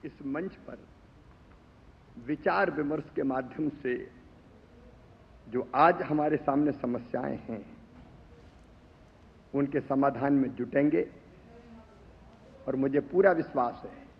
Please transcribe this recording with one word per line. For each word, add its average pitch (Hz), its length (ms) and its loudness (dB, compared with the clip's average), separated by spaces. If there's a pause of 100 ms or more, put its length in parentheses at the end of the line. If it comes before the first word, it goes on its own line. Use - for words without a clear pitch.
इस 143 80 -12 (140)
मंच 160 280 -4
पर - 240 -16 (1500)
विचार 175 440 2
विमर्श 147 340 -2 (120)
के - 60 0
माध्यम 135 460 -2
से - 420 -6 (1400)
जो 120 260 -4
आज 165 280 6
हमारे 151 340 0
सामने 143 360 2
समस्याएं 120 680 -4 (100)
हैं, 107 280 -10 (1800)
उनके 139 260 0
समाधान 139 520 2
में 135 220 2
जुटेंगे 143 560 2 (1600)
और 131 80 -2
मुझे 135 240 2
पूरा 180 320 4
विश्वास 139 520 -2
है - 220 -16 (140)